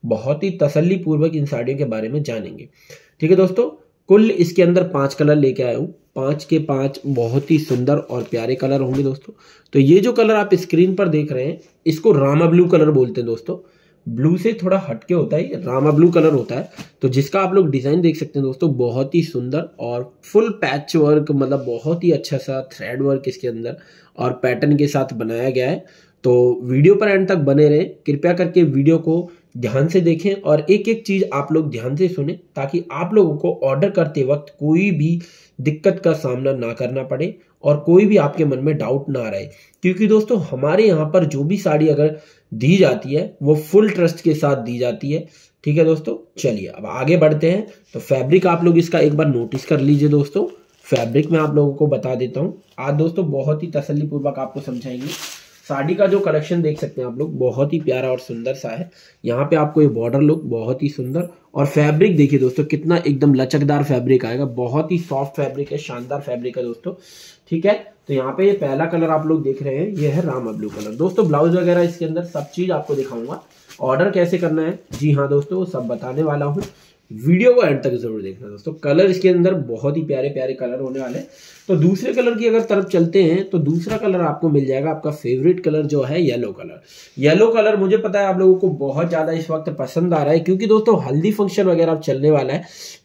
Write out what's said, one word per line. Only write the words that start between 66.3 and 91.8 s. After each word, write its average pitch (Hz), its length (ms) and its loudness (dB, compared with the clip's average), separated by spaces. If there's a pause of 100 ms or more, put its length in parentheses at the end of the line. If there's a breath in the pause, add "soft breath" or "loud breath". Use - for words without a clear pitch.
है 123 60 -6
दोस्तों। 120 280 -10 (580 loud breath)
ठीक 165 160 -2
है, - 280 0 (140)
तो 139 60 -4
यहाँ 131 180 -2
पे 190 140 0
ये 202 60 4
पहला 151 340 -2
color 165 240 -2
आप 156 160 0
लोग 156 160 0
देख 135 200 -4
रहे 139 140 -4
हैं, 202 160 -4
ये 151 160 -2
है 165 180 -2
रामा 123 260 -4
blue 107 160 -8
color। 107 260 -10
दोस्तों, 180 340 0
blouse 151 260 2
वगैरह 175 280 2
इसके 170 220 -2
अंदर 165 200 -6
सब - 260 -10
चीज 180 200 -4
आपको 151 240 -4
दिखाऊंगा, 131 480 -8 (380 soft breath)
ऑर्डर 165 300 0
कैसे 180 280 0
करना 160 240 0
है, 165 160 -4 (220)
जी 151 120 2
हाँ 139 160 0
दोस्तों, 143 300 -2
वो 185 60 -2
सब 127 220 -8
बताने 127 360 -6
वाला 147 220 -2
हूँ। 147 180 -4 (500 soft breath)
वीडियो 175 420 4
को 247 80 4
end 143 200 0
तक 135 80 -2
जरूर 110 320 -6
देखना 95 260 -14
दोस्तों। 104 240 -12
Color 156 320 2
इसके 185 240 2
अंदर 175 260 4
बहुत 139 420 -4
ही 160 60 -2
प्यारे 139 260 -4
प्यारे 131 260 -4
color 127 260 -6
होने 135 200 -8
वाले 127 180 -8
हैं। - 100 -12 (400 loud breath)
तो 185 80 2
दूसरे 190 360 2
color 233 260 0
की 233 80 -2
अगर 226 140 4
तरफ 202 240 0
चलते 175 380 2
हैं, 175 280 2
तो 180 80 0
दूसरा 170 380 0
color 196 240 0
आपको 160 280 -2
मिल 139 180 2
जाएगा, 135 240 -2
आपका 156 200 -6
favorite 147 500 0
color 151 220 0
जो 143 200 0
है 151 200 -2
येलो 120 300 -2
color। 90 300 -18 (360 loud breath)
Yellow 160 280 4
color 220 300 2
मुझे 190 200 2
पता 202 240 -2
है 196 60 2
आप 185 120 0
लोगों 185 160 6
को 185 140 2
बहुत 143 420 -2
ज्यादा 160 220 -2
इस 165 180 -6
वक्त 151 280 -6
पसंद 165 360 0
आ 151 80 2
रहा 143 100 2
है, 165 80 4
क्योंकि 190 260 0
दोस्तों 214 360 4
हल्दी 151 300 0
function 202 300 -2
वगैरह 165 300 2